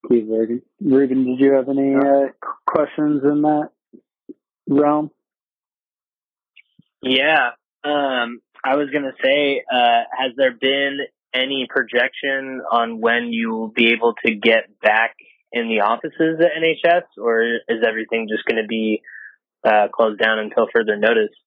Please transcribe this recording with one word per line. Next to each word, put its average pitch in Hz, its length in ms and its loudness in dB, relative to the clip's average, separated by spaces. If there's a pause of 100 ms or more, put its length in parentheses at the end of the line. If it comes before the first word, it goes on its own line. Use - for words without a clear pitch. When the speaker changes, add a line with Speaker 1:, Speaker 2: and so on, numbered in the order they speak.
(100)
Speaker 1:
Keep 113 160 2
working. 113 360 -2 (200)
Ruben, 131 420 2
did 127 160 -4
you 139 120 4
have 135 180 0
any, 139 220 0
Speaker 2:
Yeah. 139 60 2
Speaker 1:
uh, 139 300 2 (120)
qu-, - 260 -12
questions 151 580 -2
in 147 180 2
that 151 280 0 (960)
realm? 147 420 2 (1900)
Speaker 3:
Yeah. 131 520 2 (320)
Um, 131 580 -2 (200)
I 131 140 0
was 143 140 -2
gonna 139 320 -4
say, 139 480 2
uh, 120 320 4 (100)
has 127 240 -6
there 131 160 2
been 139 460 -2 (340)
any 131 360 -2
projection 131 920 -2 (100)
on 117 300 0
when 117 320 0
you 113 180 -2
will 113 180 -4
be 117 240 2
able 113 220 0 (100)
to 113 100 0
get 110 460 0
back 110 360 2 (360)
in 117 160 -4
the 110 120 0
offices 156 600 -2
at 170 160 4
N 165 80 -2
H 160 200 0
S, 175 200 4 (140)
or 113 240 0
is 117 420 -2
everything 110 440 -4
just 107 180 -6
gonna 113 200 -2
be, 110 360 -2 (640)
uh, 104 240 4
closed 107 320 0
down 110 180 2
until 107 340 0
further 110 240 0
notice? 107 380 2 (120)